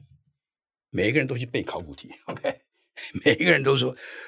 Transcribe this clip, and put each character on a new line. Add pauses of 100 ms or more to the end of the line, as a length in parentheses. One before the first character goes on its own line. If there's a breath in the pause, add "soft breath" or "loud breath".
(880)
每
一
个
人
都
去
背
考
古
题， (100)
<laughs>
OK？ (600 loud breath)
每
一
个
人
都
说， (320 loud breath)